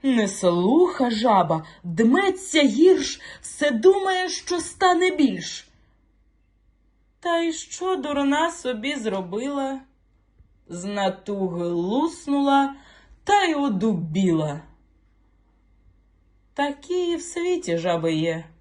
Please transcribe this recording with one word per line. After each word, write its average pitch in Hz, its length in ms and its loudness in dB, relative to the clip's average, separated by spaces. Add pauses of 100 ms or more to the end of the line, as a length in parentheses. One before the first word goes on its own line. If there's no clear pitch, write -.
Не 240 240 2
слуха 208 800 2
жаба, 196 560 2 (180)
дметься 285 760 2
гірш, 285 600 4 (200)
все - 300 -2
думає, 370 580 2
що - 300 -4
стане 359 520 2
більш. 220 560 -2 (1500)
Та 339 200 0
й 330 140 -4
що 370 420 -6
дурна 285 560 0
собі 254 440 -6
зробила? 240 840 -6 (880)
З 175 180 -12
натуги 190 840 -4
луснула 277 1080 0 (480)
та 403 200 4
й 330 100 0
одубіла. 175 1080 -2 (1900)
Такі 339 640 -2
в 320 60 -6
світі 339 560 -4
жаби 165 360 -2
є. 160 320 -2 (160)